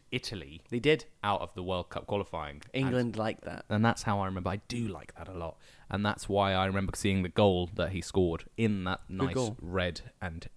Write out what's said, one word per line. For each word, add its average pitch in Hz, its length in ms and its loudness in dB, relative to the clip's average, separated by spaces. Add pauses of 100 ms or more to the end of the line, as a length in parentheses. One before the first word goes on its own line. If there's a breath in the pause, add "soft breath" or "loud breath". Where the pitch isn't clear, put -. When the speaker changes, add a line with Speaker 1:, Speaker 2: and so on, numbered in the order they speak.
(120)
Speaker 1:
Italy 82 580 -6
Speaker 2:
They 117 100 -2
did. 151 260 2 (180)
Speaker 1:
out 101 180 2
of - 140 -8
the 95 80 -6
World 90 260 -2
Cup - 160 -8
qualifying. 80 560 -4 (100)
And 135 140 0
Speaker 2:
England 123 320 0
like 110 280 -2
that. - 220 -10
Speaker 1:
and 104 160 4
that's 117 200 4
how 101 160 0
I 98 80 0
remember. 92 240 -2
I 98 60 -4 (100)
do 120 200 -4
like 87 280 -10
that 85 120 -14
a 92 60 -12
lot. 85 240 -8 (320 soft breath)
And 101 160 0
that's - 240 -2
why 98 240 4
I 95 140 4
remember 98 280 0
seeing 95 280 4
the 90 60 -2
goal 90 440 4
that 87 200 0
he 95 80 -2
scored 85 420 2 (140)
in 104 260 2
that 92 240 -2
Speaker 2:
Good 95 100 -8
Speaker 1:
nice 131 160 0
Speaker 2:
goal. 120 260 0
Speaker 1:
red 90 420 -2 (200)
and 85 340 -8